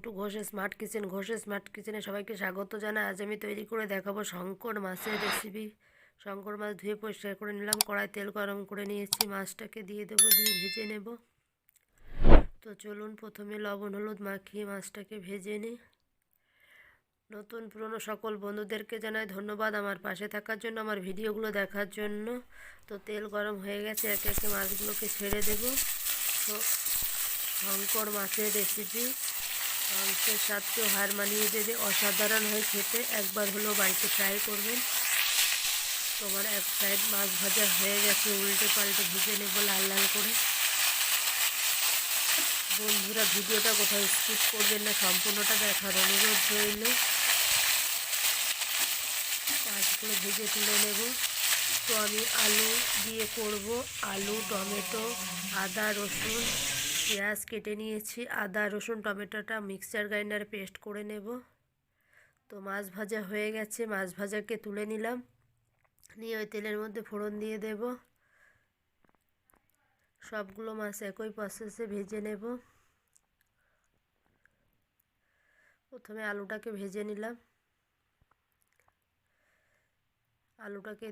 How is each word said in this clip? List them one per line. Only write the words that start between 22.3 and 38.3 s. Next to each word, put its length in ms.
তো 60
তেল 160
গরম 300
হয়ে 220
গেছে, 180
একে 200
একে 200
মাছগুলোকে 520
ছেড়ে 320
দেব। 140
তো 80
শঙ্কর 460
মাছের 320
রেসিপি 460
মাংসের 480
স্বাদকেও 480
হার 240
মানিয়ে 360
দেবে, 180
অসাধারণ 640
হয় 200
খেতে। 280
একবার 340
হলেও 260
বাড়িতে 260
ট্রাই 200
করবেন। 300
তোমার 240
এক 80
সাইড 220
মাছ 160
ভাজা 240
হয়ে 260
গেছে, 240